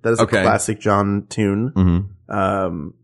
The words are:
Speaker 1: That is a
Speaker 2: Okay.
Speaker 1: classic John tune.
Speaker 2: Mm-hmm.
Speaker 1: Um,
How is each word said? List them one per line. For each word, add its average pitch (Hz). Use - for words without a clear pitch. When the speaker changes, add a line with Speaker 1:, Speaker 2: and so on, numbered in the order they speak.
Speaker 1:
That 113
is 113
a 113
Speaker 2:
Okay. 107
Speaker 1:
classic 107
John 101
tune. 107
Speaker 2:
Mm-hmm. 95
Speaker 1:
Um, 95